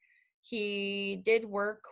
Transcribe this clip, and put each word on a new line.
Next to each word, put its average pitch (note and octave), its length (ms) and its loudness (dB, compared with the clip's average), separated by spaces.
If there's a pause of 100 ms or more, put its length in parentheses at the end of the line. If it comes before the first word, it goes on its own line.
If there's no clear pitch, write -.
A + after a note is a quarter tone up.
(400)
He G3+ 840 -2
did A3+ 200 6
work G#3 460 -4